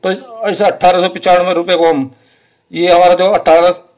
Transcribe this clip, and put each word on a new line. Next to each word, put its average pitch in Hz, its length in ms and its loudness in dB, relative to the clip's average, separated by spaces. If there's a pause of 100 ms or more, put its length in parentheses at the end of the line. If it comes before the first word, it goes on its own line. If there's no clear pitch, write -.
तो 190 60 -2
इस, 190 120 -8 (240)
इस 196 160 -4
अठारह 185 380 0
सौ 185 100 -2
पचानवे 180 440 0
रुपये 175 220 -2
को 165 120 2
हम, 135 220 -4 (640)
ये 175 200 -2
हमारा 175 220 4
जो 185 180 0
अठारह 170 420 2 (240)